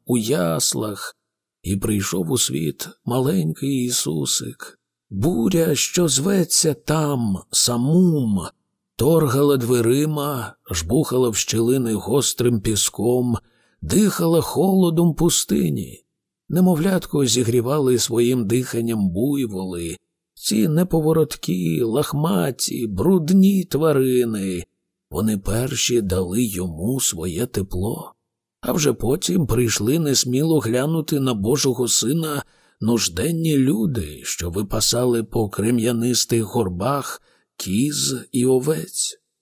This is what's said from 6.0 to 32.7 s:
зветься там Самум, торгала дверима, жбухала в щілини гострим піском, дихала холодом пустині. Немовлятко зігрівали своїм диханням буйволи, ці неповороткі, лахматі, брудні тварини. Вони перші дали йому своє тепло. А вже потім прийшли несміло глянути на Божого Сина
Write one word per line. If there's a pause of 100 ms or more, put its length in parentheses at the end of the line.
зветься
там (140)
Самум, (480)
торгала
дверима, (160)
жбухала
в
щілини
гострим
піском, (460)
дихала
холодом
пустині. (440)
Немовлятко
зігрівали
своїм
диханням
буйволи, (360)
ці
неповороткі,
лахматі,
брудні
тварини. (460)
Вони
перші
дали
йому
своє
тепло. (480)
А
вже
потім
прийшли
несміло
глянути
на
Божого
Сина (380)